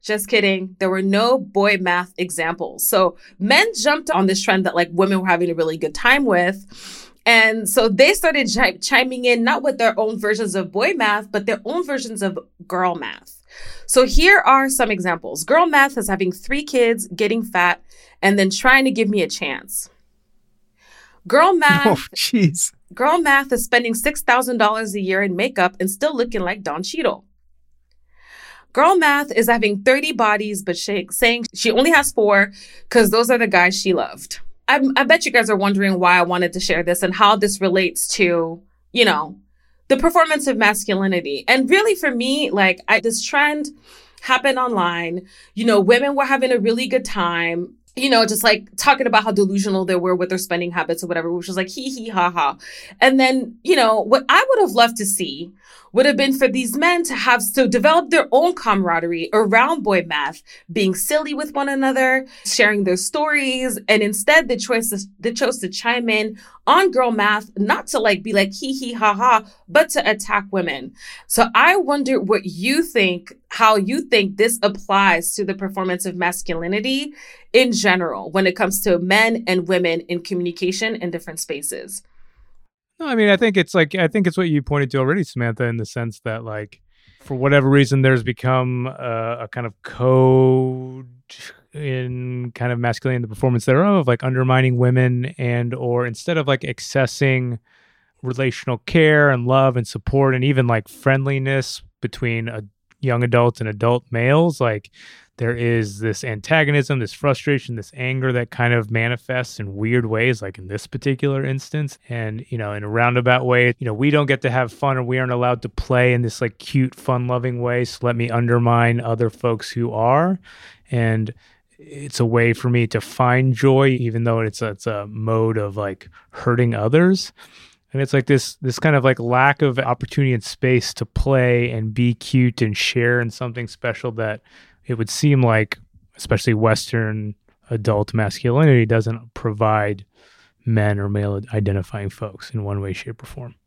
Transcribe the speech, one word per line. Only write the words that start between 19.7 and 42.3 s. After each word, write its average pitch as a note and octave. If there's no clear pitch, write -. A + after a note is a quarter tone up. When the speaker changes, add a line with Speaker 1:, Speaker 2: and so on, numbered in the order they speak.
Speaker 1:
Girl D4+
Speaker 2:
<laughs> -
Speaker 1:
math C#4+
Speaker 2:
Oh, G3+
jeez. F3+
Speaker 1:
Girl D4+
math C#4
is A#3+
spending A#3+
six C#4+
thousand B3
dollars G#3+
a G#3
year F#3+
in F#3+
makeup G3
and F#3+
still D4
looking A#3
like F#3+
Don D#3+
Cheadle. -
Girl E4
math D4
is A3
having G#3
thirty C#4+
bodies, G#3
but F3+
she, G3
saying A#3
she -
only B3+
has C#4+
four G3+
'cause A3+
those A3+
are A#3+
the A3+
guys F#3+
she F#3+
loved. -
I'm, C4+
I C4+
bet D#4+
you -
guys A3+
are G#3
wondering G3
why F3+
I F3
wanted F3
to F3+
share E3+
this F3
and F#3
how G#3
this G3+
relates F#3
to, E3+
you A#3+
know, E3
the C4+
performance D#4+
of C4
masculinity. G3
And C4
really G4+
for D4
me, C4